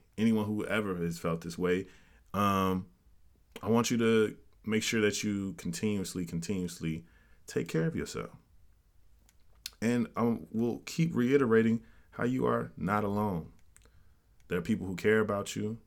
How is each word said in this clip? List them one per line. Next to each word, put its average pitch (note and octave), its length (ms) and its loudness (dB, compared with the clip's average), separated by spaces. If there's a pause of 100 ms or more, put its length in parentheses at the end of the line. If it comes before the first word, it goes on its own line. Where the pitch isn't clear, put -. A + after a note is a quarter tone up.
(160)
anyone A2 280 4
who G#2 220 -2
ever G2+ 300 -2
has E2+ 220 -2
felt E2 220 -2
this E2+ 180 -10
way, F2+ 280 2 (480)
um, F#2+ 520 2 (760)
I G2 60 -4
want A#2 220 2
you B2 80 0
to A2+ 380 4 (280)
make A2 180 0
sure A2+ 180 0
that G#2 240 2
you G2 300 -2
continuously, F#2+ 680 -4
continuously E2+ 800 -4 (420)
take - 220 -4
care D#3+ 180 -2
of E3 100 -4
yourself. - 340 -8 (1500)
And A#2+ 360 0
I A#2 200 2 (160)
will A2+ 340 -2
keep - 280 0
reiterating A#2 680 4 (280)
how - 140 -4
you B2 220 0
are A#2 300 0
not G#2 280 0
alone. G2+ 440 -2 (1000)
There F2 100 -2
are F2 40 -4
people F#2+ 240 -2
who F#2 100 -6
care G#2+ 240 4
about G2+ 360 -2
you. G#2+ 300 -6